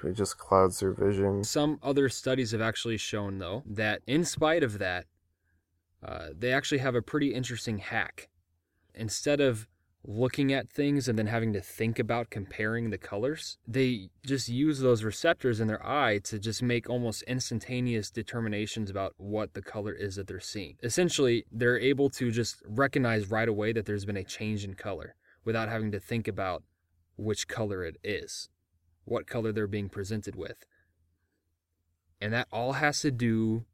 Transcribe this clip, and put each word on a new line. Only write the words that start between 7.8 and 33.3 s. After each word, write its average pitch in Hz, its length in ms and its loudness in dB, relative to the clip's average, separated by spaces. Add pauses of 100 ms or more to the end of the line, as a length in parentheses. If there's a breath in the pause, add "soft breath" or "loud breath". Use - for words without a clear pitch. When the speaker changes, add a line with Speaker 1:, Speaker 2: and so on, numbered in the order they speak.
Speaker 2:
Instead 143 480 0
of 113 260 4 (400)
looking 127 460 2
at 120 160 -2
things 143 380 2
and 113 100 2
then 110 80 2
having 113 260 2
to 101 80 0
think 113 380 -2
about 117 320 0
comparing 110 640 -2
the 95 60 -4
colors, 120 600 -4 (100)
they 117 420 0 (140)
just 123 240 -2
use 135 320 2
those 123 240 6
receptors 120 560 2
in 110 80 2
their 110 180 -2
eye 117 340 2
to - 180 -8
just 107 240 -4
make 120 280 0
almost 120 340 -2
instantaneous 123 880 -2
determinations 107 800 -4
about 95 280 -4
what 104 360 -4
the 101 80 -10
color 104 320 -6
is 98 220 -6
that 98 120 -8
they're 95 120 -8
seeing. - 440 -10
Essentially, 127 680 4
they're 120 280 4
able 139 320 4
to 123 200 0
just 110 360 -2
recognize 117 640 2
right 113 180 2
away 107 240 2
that 110 120 0
there's 101 200 -2
been 101 120 -4
a 95 60 -4
change 107 400 -4
in 95 120 -8
color 95 400 -10 (280)
without 113 260 0
having 110 220 0
to 98 80 -2
think 117 280 -2
about 95 360 -2 (540)
which 104 300 -2
color 101 360 -4
it 80 200 -8
is, - 460 -6 (560)
what 117 200 -4
color 110 260 -2
they're 107 160 0
being 101 220 -2
presented 101 460 -6
with. - 300 -10 (1600)
And 107 120 -2
that 123 180 -2
all 123 220 -2
has 147 280 2
to 151 100 2
do 113 640 2